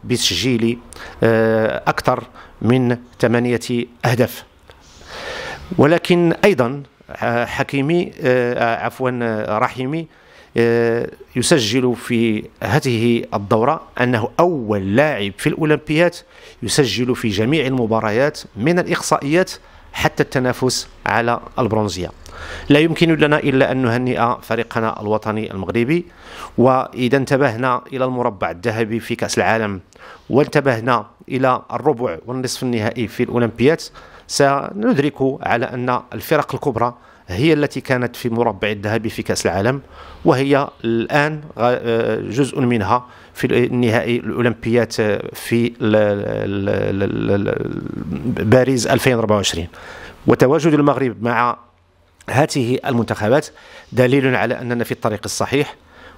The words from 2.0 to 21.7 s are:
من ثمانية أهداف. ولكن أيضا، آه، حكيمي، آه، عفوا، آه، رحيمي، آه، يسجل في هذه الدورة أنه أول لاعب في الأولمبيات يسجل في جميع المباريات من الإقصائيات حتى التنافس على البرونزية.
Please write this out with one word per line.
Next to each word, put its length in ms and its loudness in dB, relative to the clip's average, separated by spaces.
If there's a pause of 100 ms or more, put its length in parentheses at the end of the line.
من 360 2 (220)
ثمانية 680 0 (200)
أهداف. 380 0 (1300)
ولكن 560 4 (100)
أيضا، 400 2 (260)
آه، 360 -2
حكيمي، 680 -2 (100)
آه، 640 2
عفوا، 380 -2
آه، 340 -2
رحيمي، 500 -2 (500)
آه، 520 2 (260)
يسجل 600 2
في 480 0 (200)
هذه 600 0 (100)
الدورة 480 0 (200)
أنه 280 0 (100)
أول 560 0
لاعب 420 2
في 120 0
الأولمبيات 680 0 (460)
يسجل 520 0
في 140 -2
جميع 360 0
المباريات 720 0 (160)
من 240 2
الإقصائيات 720 0 (420)
حتى 300 0
التنافس 640 0 (180)
على 340 2 (200)
البرونزية. 520 -2 (580)